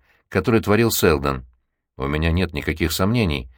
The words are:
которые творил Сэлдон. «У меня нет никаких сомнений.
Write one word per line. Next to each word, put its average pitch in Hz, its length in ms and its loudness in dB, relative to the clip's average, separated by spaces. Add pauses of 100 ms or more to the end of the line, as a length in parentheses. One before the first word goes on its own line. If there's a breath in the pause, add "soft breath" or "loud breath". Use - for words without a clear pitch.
(300)
которые 110 320 2
творил 107 280 2
Сэлдон. 69 560 0 (520)
«У 67 100 -4
меня 78 240 0
нет 87 220 0
никаких 78 400 -2
сомнений. 95 640 -2